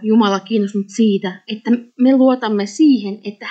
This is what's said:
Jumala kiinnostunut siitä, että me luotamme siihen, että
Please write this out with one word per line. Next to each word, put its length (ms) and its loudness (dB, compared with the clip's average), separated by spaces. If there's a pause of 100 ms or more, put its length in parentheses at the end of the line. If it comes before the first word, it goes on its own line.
Jumala 380 2
kiinnostunut 480 -4
siitä, 600 -2
että 220 -6 (280)
me 180 4
luotamme 500 0
siihen, 580 0
että 260 -14